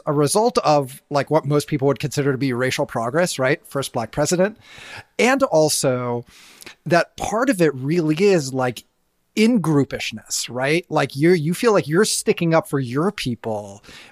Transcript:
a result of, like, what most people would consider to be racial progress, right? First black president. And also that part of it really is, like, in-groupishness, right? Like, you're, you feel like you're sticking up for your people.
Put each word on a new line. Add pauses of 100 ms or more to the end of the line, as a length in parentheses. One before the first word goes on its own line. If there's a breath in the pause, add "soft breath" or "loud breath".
a
result
of,
like,
what
most
people
would
consider
to
be
racial
progress,
right?
First
black
president. (600 loud breath)
And
also (600 loud breath)
that
part
of
it
really
is,
like, (500)
in-groupishness,
right?
Like,
you're,
you
feel
like
you're
sticking
up
for
your
people. (280 loud breath)